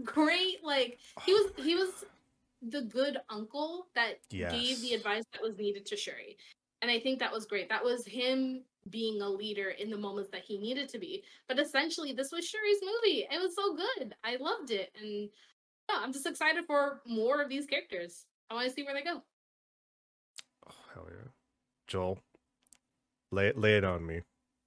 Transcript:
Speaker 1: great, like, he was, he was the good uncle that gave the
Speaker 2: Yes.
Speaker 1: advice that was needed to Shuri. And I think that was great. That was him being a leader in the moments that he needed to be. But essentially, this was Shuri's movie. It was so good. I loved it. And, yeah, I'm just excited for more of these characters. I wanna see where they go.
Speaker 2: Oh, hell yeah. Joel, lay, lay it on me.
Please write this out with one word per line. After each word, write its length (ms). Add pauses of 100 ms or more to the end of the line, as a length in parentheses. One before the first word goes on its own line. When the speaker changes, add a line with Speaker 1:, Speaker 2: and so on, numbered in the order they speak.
Speaker 1:
great, 600
like, 340 (280)
he 80
was, 220
he 180
was 300 (580)
the 200
good 360 (100)
uncle 680
that 260 (100)
gave 500
the 80
Speaker 2:
Yes. 100
Speaker 1:
advice 340
that 100
was 160
needed 280
to 100
Shuri. 400 (440)
And 100
I 100
think 180
that 140
was 140
great. 220
That 160
was 220
him 560 (280)
being 300
a 80
leader 420
in 200
the 80
moments 320
that 120
he 160
needed 320
to 80
be. 260 (240)
But 100
essentially, 540
this 200
was 160
Shuri's 340
movie. 480
It 100
was 140
so 220
good. 380 (100)
I 120
loved 340
it. 200 (100)
And, 280 (600)
yeah, 120
I'm 120
just 140
excited 400
for 400
more 360
of 60
these 180
characters. 600 (240)
I 40
wanna 160
see 140
where 100
they 80
go. 200 (1500)
Speaker 2:
Oh, 60 (200)
hell 160
yeah. 180 (600)
Joel, 300 (1120)
lay, 220
lay 240
it 80
on 220
me. 160 (440)